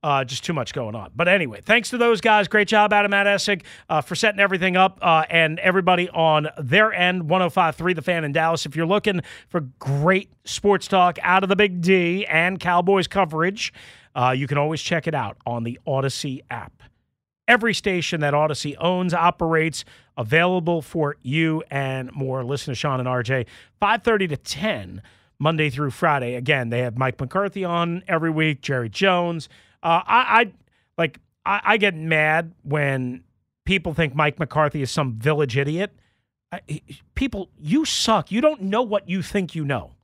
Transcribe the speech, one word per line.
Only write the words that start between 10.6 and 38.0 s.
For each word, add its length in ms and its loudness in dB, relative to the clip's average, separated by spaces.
talk 340 2
out 220 2
of 60 -4
the 80 2
Big 260 0
D 440 2
and 340 0
Cowboys 480 2
coverage, 640 -2
uh, 160 2
you 160 -2
can 100 -2
always 240 -2
check 280 -4
it 80 -4
out 280 -6
on 200 -4
the 200 -8
Odyssey 640 -4
app. 320 -14
Every 260 4
station 460 -2
that 140 0
Odyssey 420 -2
owns, 360 0
operates, 720 0
available 640 2
for 420 -4
you 500 -2
and 400 -6
more. 320 -4
Listen 260 -6
to 60 -6
Sean 240 -2
and 80 -4
R 160 -2
J, 220 -2
five 240 0
thirty 240 2
to 80 -4
ten, 680 -8
Monday 300 0
through 200 -4
Friday. 460 0
Again, 320 -2
they 140 -2
have 140 -4
Mike 220 -2
McCarthy 460 -4
on 420 -4
every 240 0
week, 300 0
Jerry 280 -4
Jones. 600 0
Uh, 240 2
I, 360 4
I, 120 0
like, 220 -2
I, 180 0
I 120 4
get 180 2
mad 580 0
when 580 -2
people 300 -2
think 180 0
Mike 280 0
McCarthy 420 0
is 80 -4
some 300 -4
village 360 0
idiot. 360 -2
I, 160 -14
he, 160 -10
people, 420 -6
you 280 0
suck. 480 0